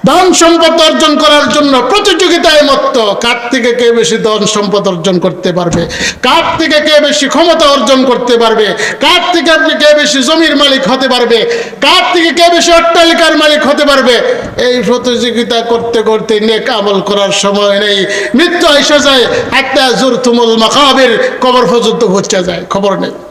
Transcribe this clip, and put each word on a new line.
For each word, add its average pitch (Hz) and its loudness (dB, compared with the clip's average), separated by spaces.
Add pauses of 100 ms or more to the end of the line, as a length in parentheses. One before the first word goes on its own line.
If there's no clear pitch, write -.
(120)
ধন 370 4 (160)
সম্পদ 330 2 (140)
অর্জন 302 0 (100)
করার 294 2
জন্য 294 2 (180)
প্রতিযোগিতায় 339 2
মত্ত, - 0 (280)
কার - -2 (140)
থেকে 247 0 (100)
কে 240 2 (100)
বেশি 226 0 (100)
ধন 214 0 (120)
সম্পদ 202 -2 (100)
অর্জন 180 -2
করতে 190 -2
পারবে, 175 -2 (440)
কার 294 2 (140)
থেকে 320 0
কে 311 2 (100)
বেশি 277 -2
ক্ষমতা 330 2
অর্জন 262 2 (100)
করতে 240 0
পারবে, 220 2 (380)
কার 349 0 (100)
থেকে 330 0
আপনি 311 0 (100)
কে 302 4 (100)
বেশি 277 0 (100)
জমির 320 2
মালিক 269 0
হতে 262 0
পারবে, 233 2 (460)
কার 339 2 (120)
থেকে 339 2
কে 339 4
বেশি 339 2
অট্টালিকার 330 2
মালিক 302 2
হতে 294 0
পারবে। 254 2 (520)
এই 247 0 (120)
প্রতিযোগিতা 233 -2 (120)
করতে 233 -2
করতে 220 -2 (140)
নেক 220 -2 (120)
আমল 202 -2 (100)
করার 202 -2 (100)
সময় 202 0
নেই, 202 -2 (400)
মৃত্যু 339 0 (140)
এসে 294 0
যায়। 262 2 (300)
হাত্তা 269 0 (160)
জুরতুমুল 240 0 (100)
মাকাবির, 262 2 (320)
কবর 247 2
পর্যন্ত 226 0 (100)
পৌঁছে 190 -2
যায়, 175 -6 (100)
খবর 196 -2 (100)
নেই - -8 (160)